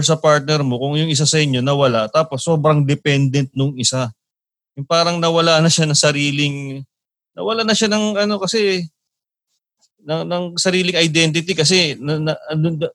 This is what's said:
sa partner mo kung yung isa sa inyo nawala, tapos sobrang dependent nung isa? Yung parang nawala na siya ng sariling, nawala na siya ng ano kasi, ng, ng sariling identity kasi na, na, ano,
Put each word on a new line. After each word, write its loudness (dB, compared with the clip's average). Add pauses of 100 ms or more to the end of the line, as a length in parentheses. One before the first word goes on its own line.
sa 4
partner 2
mo -2
kung -2
yung 0
isa 0
sa 2
inyo 2
nawala, 2
tapos -2
sobrang 2
dependent 0
nung -2
isa? -2 (680)
Yung -10
parang 0
nawala 4
na 4
siya 2
ng -2
sariling, -2 (480)
nawala -4
na 0
siya 2
ng -2
ano -2
kasi, -2 (1200)
ng, -6
ng -4 (160)
sariling 0
identity 0
kasi 2
na, -4
na, -2 (180)
ano, -2